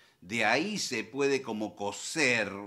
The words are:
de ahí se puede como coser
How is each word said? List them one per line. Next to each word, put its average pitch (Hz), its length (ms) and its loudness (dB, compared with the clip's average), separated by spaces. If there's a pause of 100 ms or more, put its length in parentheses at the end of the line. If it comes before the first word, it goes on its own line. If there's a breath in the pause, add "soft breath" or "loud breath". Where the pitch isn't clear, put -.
(200 soft breath)
de 110 240 -2
ahí 160 340 2
se 113 260 -2
puede 139 380 0
como 110 320 -4
coser 113 760 0 (160)